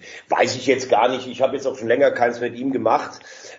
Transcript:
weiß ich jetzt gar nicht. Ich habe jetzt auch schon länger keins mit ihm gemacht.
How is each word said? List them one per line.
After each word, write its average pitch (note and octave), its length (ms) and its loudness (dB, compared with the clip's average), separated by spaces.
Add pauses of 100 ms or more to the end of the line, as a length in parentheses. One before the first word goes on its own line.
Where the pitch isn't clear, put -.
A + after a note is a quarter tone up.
(280)
weiß A#2 300 0
ich - 100 -4
jetzt C3 220 2
gar A2 180 4
nicht. B2+ 200 -2
Ich A#2+ 140 -6
habe C3 120 2
jetzt C3+ 140 -4
auch B2+ 100 -4
schon A#2 100 -8
länger B2+ 240 4
keins A#2+ 300 0
mit A#2+ 180 -6
ihm C3+ 140 -4
gemacht. A2 480 0 (380)